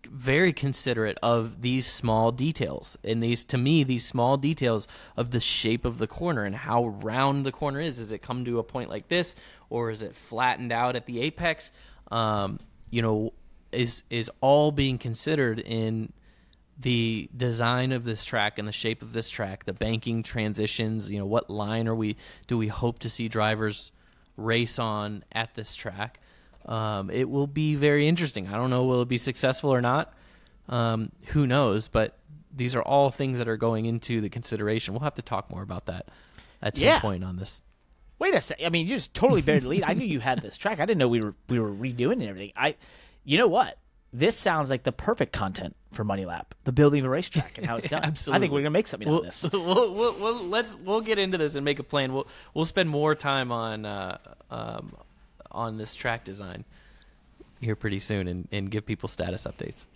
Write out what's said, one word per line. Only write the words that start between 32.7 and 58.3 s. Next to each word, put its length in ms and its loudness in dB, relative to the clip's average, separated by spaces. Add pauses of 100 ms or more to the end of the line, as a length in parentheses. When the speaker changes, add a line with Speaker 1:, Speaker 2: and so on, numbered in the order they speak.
Speaker 1:
are 60 2
all 300 4
things 260 -2
that 100 -2
are 100 0
going 280 0
into 360 -2
the 80 -2
consideration. 640 -2
We'll 80 -4
have 140 -4
to 60 -8
talk 300 -6
more 100 -8
about 240 -10
that 220 -8 (540)
at 160 -4
some 80 2
Speaker 2:
Yeah. 140 6
Speaker 1:
point 240 -2
on 140 -6
this. 240 -10 (580)
Speaker 2:
Wait 160 2
a 60 2
sec. 220 -8
I 60 -2
mean, 180 2
you 80 -2
just 180 -6
totally 280 6
buried 220 4
the 60 -4
lead. 140 2
I 100 2
knew 120 0
you 140 0
had 220 0
this 160 -12
track. 220 0
I 60 2
didn't 140 4
know 80 6
we 140 4
were, 120 -2 (160)
we 100 2
were 120 0
redoing 420 0
and 100 0
everything. 320 -8
I, 200 2 (480)
you 140 2
know 100 6
what? 300 2 (360)
This 240 2
sounds 320 0
like 140 -2
the 80 0
perfect 420 -2
content 420 -4 (180)
for 100 -2
Money 220 -2
Lap, 280 -10 (120)
the 80 2
building 260 8
of 60 0
a 40 0
racetrack 480 -2
and 80 -8
how 120 -2
it's 100 -6
Speaker 1:
<laughs> 20 -8
Speaker 2:
done. 140 -2
Speaker 1:
Absolutely. 340 0
Speaker 2:
I 40 4
think 120 2
we're 60 2
gonna 120 0
make 160 2
something 220 -6
Speaker 1:
We'll, 160 4
Speaker 2:
out 80 -12
of 80 -10
this. 100 -2
Speaker 1:
<laughs> 0 -
we'll, 420 4
we'll, 260 0
we'll, 260 -2
let's, 380 -2
we'll 180 0
get 160 0
into 200 0
this 180 0
and 100 -4
make 140 0
a 40 -8
plan. 300 -2
We'll, 140 -4 (260)
we'll 120 2
spend 240 2
more 260 2
time 360 0
on, 340 -4
uh, 320 -6 (340)
um, 440 -10 (560)
on 260 -6
this 180 -10
track 300 -4
design 400 -12 (960)
here 140 0
pretty 240 -2
soon 280 -2
and, 240 -6